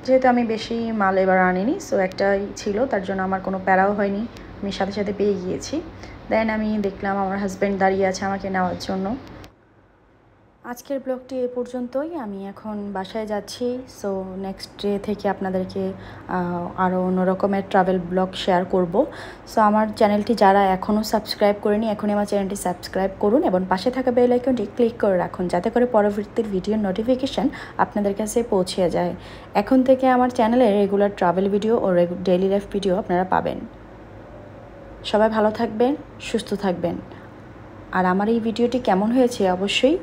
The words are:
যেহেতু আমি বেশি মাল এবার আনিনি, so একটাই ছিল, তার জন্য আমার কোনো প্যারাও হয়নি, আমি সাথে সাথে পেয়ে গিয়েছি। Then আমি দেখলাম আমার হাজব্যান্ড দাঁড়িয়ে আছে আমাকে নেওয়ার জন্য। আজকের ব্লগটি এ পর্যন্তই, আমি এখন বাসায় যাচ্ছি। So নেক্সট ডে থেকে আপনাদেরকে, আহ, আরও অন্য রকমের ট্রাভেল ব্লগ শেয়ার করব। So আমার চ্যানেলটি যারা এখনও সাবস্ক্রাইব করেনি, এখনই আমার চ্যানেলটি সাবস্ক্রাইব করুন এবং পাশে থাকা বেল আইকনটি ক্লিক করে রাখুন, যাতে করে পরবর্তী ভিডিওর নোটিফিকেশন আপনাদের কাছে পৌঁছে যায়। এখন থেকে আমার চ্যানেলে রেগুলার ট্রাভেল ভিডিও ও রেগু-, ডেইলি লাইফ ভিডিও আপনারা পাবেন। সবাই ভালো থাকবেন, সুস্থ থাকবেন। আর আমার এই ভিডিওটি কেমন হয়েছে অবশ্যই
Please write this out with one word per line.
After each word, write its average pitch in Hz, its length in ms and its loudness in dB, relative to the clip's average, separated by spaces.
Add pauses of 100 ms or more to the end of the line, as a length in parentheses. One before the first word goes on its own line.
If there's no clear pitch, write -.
যেহেতু 262 220 4
আমি 240 160 4
বেশি 226 480 -4
মাল 196 260 2
এবার 190 220 4
আনিনি, 185 400 2 (120)
so 208 60 2
একটাই 196 580 0
ছিল, 208 300 -2
তার 208 180 -2
জন্য 190 180 -4
আমার 190 200 -2
কোনো 190 240 -4
প্যারাও 190 280 4
হয়নি, 202 340 -2 (340)
আমি 202 100 -4
সাথে 196 200 -4
সাথে 208 260 -4
পেয়ে 202 160 2
গিয়েছি। 185 480 -6 (480)
Then 220 220 0
আমি 214 300 -2
দেখলাম 196 360 -2
আমার 196 200 -2
হাজব্যান্ড 196 420 -2
দাঁড়িয়ে 190 280 2
আছে 190 180 -2
আমাকে 196 240 -4
নেওয়ার 185 300 0
জন্য। 190 360 -4 (1500)
আজকের 247 360 -8
ব্লগটি 254 360 -6
এ 247 200 -2
পর্যন্তই, 247 600 -4
আমি 196 320 -8
এখন 202 460 -10
বাসায় 190 320 -6
যাচ্ছি। 214 540 -4 (220)
So 190 220 -4 (140)
নেক্সট 190 440 -10
ডে 202 220 -2
থেকে 202 260 -2
আপনাদেরকে, 190 640 -4 (340)
আহ, 175 500 -4
আরও 185 260 2
অন্য 185 180 2
রকমের 196 480 2
ট্রাভেল 185 300 4
ব্লগ 180 340 0
শেয়ার 185 320 2
করব। 185 400 2 (500)
So 233 40 4
আমার 214 360 4
চ্যানেলটি 208 400 2
যারা 196 280 8
এখনও 196 400 2
সাবস্ক্রাইব 208 580 0
করেনি, 214 280 2
এখনই 208 240 -2
আমার 208 120 2
চ্যানেলটি 196 300 -2
সাবস্ক্রাইব 190 640 -2
করুন 240 240 4
এবং 185 260 2
পাশে 269 220 0
থাকা 254 200 0
বেল 247 200 4
আইকনটি 247 340 0 (100)
ক্লিক 233 260 2
করে 196 160 2
রাখুন, 175 300 -2
যাতে 180 220 0
করে 240 160 4
পরবর্তী 208 580 2
ভিডিওর 202 360 -2
নোটিফিকেশন 226 680 0 (280)
আপনাদের 202 360 0
কাছে 220 300 -2
পৌঁছে 185 460 0
যায়। 175 260 0 (380)
এখন 254 300 4
থেকে 262 240 4
আমার 254 220 4
চ্যানেলে 240 420 4
রেগুলার 202 460 4
ট্রাভেল 190 320 2
ভিডিও 214 280 2
ও 190 160 2
রেগু-, 175 300 2
ডেইলি 185 260 4
লাইফ 202 140 2 (100)
ভিডিও 190 220 2
আপনারা 185 280 0
পাবেন। 175 360 0 (1400)
সবাই 220 260 2
ভালো 214 220 2
থাকবেন, 233 440 0 (240)
সুস্থ - 340 -4
থাকবেন। 175 420 -2 (960)
আর 185 140 2
আমার 190 240 2
এই 233 100 2
ভিডিওটি 233 400 0
কেমন 214 320 2
হয়েছে 240 400 2
অবশ্যই 202 520 2